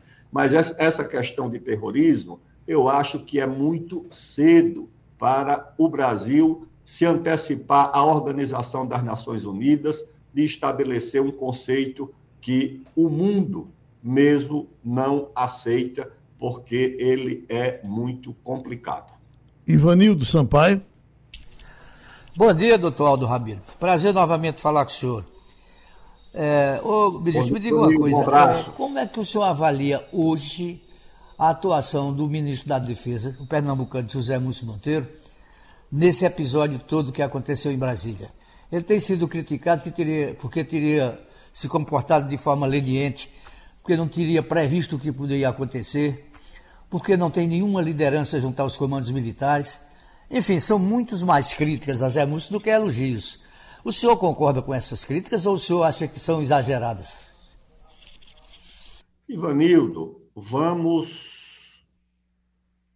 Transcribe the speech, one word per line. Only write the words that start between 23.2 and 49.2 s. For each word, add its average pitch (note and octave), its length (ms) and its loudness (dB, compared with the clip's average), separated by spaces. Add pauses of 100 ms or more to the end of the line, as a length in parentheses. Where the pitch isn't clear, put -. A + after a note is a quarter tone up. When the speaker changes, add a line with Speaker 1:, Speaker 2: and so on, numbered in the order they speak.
Speaker 3:
Rabelo. A2+ 340 -2 (200)
Prazer F3+ 340 4
novamente E3 460 2
falar D3+ 240 2
com - 80 -4
o - 20 -4
senhor. A#2+ 300 -4 (1080)
É, D3 520 0
ô, G#3 340 2
ministro, D#3 300 0
Speaker 1:
Bom C#3 60 0
Speaker 3:
me G#3+ 60 -4
Speaker 1:
dia, G#3+ 100 -4
Speaker 3:
diga D3+ 60 4
uma D3+ 100 4
Speaker 1:
amigo, D#3 200 4
um C#3+ 40 2
Speaker 3:
coisa. C#3+ 120 2
Speaker 1:
abraço. C#3 480 4
Speaker 3:
É, - 40 -18
como C#4 220 -6
é B3+ 120 -2
que - 100 -10
o G#3+ 60 -4
senhor G#3 180 0
avalia C#3+ 580 0 (120)
hoje E3 680 -2 (560)
a D#3+ 140 4
atuação D3 600 0
do D3 160 -2
ministro C#3+ 400 -4
da C#3 100 0
Defesa, A#2+ 600 -6
o C3 60 -14
pernambucano C3+ 640 -2
José C3 300 -2
Múcio B2+ 260 -4
Monteiro, B2+ 440 -4 (800)
nesse E3+ 340 4
episódio D3 540 0
todo D3+ 320 -2
que C#3+ 120 -6
aconteceu C#3 500 -4
em C3 60 -2
Brasília? A2+ 500 -6 (420)
Ele E3+ 140 -4
tem G#3+ 160 2
sido E3+ 260 0
criticado D#3+ 560 -2
que E3+ 80 -10
teria, D#3 500 -2
porque D3+ 220 -6
teria D3 580 0 (320)
se - 140 -10
comportado C#3+ 640 0
de C#3 80 -4
forma C#3+ 320 0
leniente, C3+ 640 -2 (480)
porque E3+ 160 0
não D#3+ 100 -2
teria E3 380 0
previsto D#3+ 500 0
o C#3 60 -4
que D3 100 -4
poderia C#3 380 -2
acontecer, C3+ 800 -4 (580)
porque F#3 280 2
não F3 140 2
tem E3+ 180 0
nenhuma F#3 340 0
liderança D3 580 0
junto C3 200 -4
aos C3+ 160 -2
comandos C3+ 340 -4
militares. C3+ 680 -2 (500)